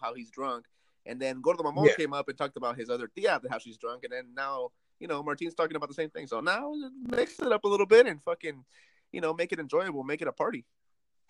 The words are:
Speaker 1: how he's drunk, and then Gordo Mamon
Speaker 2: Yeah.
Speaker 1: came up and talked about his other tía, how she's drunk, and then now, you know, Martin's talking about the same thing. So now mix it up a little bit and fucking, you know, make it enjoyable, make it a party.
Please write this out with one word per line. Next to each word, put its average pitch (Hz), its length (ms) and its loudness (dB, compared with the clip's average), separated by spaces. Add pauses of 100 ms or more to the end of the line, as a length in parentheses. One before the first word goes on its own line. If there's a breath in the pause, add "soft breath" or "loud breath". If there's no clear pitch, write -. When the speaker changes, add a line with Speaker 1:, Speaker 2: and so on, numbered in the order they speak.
Speaker 1:
how 120 120 -6
he's 120 160 -14
drunk, 127 360 -6 (400)
and 127 160 -10
then 131 180 -2
Gordo 165 240 2
Mamon 151 240 4
Speaker 2:
Yeah. 123 80 10
Speaker 1:
came 151 160 -2
up 143 160 -4
and 131 100 -10
talked 139 200 -6
about 123 200 -4
his 117 120 -8
other 120 180 -4
tía, 190 320 0 (100)
how 117 100 -4
she's 110 180 -16
drunk, 120 260 -10
and 120 80 -12
then 123 240 -12
now, 135 360 -6 (280)
you 170 80 -10
know, 147 160 -4
Martin's 151 320 -6
talking 160 220 0
about 147 100 -4
the 143 80 -16
same 156 140 -4
thing. 151 180 -10
So 117 140 -2
now 220 320 -2 (360)
mix 247 300 0
it - 100 0
up 214 140 2
a 214 60 0
little 202 160 4
bit 226 220 10
and 160 160 -4
fucking, 156 420 -6 (480)
you - 80 -6
know, 160 120 0
make 170 200 -2
it 170 60 -2
enjoyable, 151 440 0
make 143 180 -4
it 156 60 -2
a 123 60 -2
party. 160 320 -2 (640)